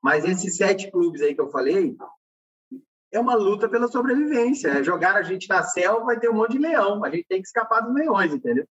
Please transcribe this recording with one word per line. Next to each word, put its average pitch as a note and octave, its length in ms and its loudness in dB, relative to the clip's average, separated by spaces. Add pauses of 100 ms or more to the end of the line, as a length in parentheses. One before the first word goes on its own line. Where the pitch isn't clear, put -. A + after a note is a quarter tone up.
Mas D3 220 2
esses F#3 320 -2
sete G3 340 0
clubes E3+ 320 0
aí C#3+ 120 2
que C#3+ 60 -6
eu C#3 100 -2
falei, D#3 460 0 (1120)
é G3+ 80 -2
uma B3 160 2
luta G#3 340 2
pela A#3+ 200 0
sobrevivência, B3+ 800 0
é C#3+ 160 0
jogar F3 320 2
a G3+ 60 2
gente F3+ 260 -8
na F#3 140 2
selva, G#3 420 0
vai A#3+ 160 0
ter A#3 80 2
um A3 60 2
monte A3+ 180 0
de C4+ 60 -2
leão, G#3 460 0
a - 60 -4
gente E3+ 180 -6
tem F#3+ 120 -2
que F#3 60 -14
escapar - 340 0
dos A#3 140 -2
leões, G#3 380 0
entendeu? D3+ 420 -2